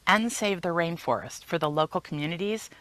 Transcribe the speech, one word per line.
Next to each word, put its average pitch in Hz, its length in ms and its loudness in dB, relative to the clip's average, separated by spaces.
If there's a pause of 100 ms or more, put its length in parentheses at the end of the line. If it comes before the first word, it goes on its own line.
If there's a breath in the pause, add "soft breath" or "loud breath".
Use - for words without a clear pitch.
and 214 280 4
save 196 280 0
the 180 80 0
rainforest 165 760 0
for - 140 -2
the 156 120 2
local 156 320 0
communities 170 680 -4 (120 loud breath)